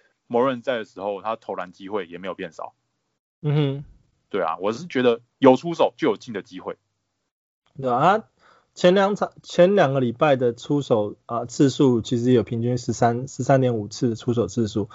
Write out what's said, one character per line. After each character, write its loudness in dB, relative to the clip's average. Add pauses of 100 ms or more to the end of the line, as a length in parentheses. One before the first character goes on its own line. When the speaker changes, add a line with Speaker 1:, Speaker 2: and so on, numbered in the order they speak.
(280)
Speaker 1:
Moran -2
在 -4
的 -8
时 -18
候， -6
他 -4
投 -10
篮 -10
机 -18
会 -6
也 -16
没 -12
有 -8
变 -12
少。 -16 (680)
Speaker 2:
嗯 -2
哼。 -2 (440)
Speaker 1:
对 -4
啊， -4
我 -2
是 -10
觉 -4
得 2 (180)
有 8
出 -6
手 0
就 -2
有 -2
进 -14
的 -8
机 -16
会。 -12 (1040)
Speaker 2:
对 -4
啊， 2
他 -10 (500)
前 4
两 2
场， -4 (100)
前 4
两 4
个 0
礼 0
拜 2
的 0
出 -2
手， 0 (100)
啊， -6
次 2
数 2
其 -2
实 2
有 6
平 -4
均 -2
十 -4
三， 0
十 -8
三 4
点 0
五 -6
次 -4
的 -4
出 -2
手 0
次 -2
数， -4